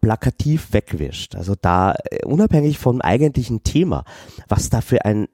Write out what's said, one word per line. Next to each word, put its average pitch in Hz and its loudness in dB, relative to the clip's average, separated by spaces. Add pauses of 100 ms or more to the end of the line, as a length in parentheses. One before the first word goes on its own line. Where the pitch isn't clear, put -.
plakativ 127 0
wegwischt. 73 -4
Also 92 -4
da, 92 2
äh, - -6
unabhängig 151 2
vom 123 0
eigentlichen 123 0
Thema, 127 0 (440)
was - 0
da - 0
für - 0
ein 107 0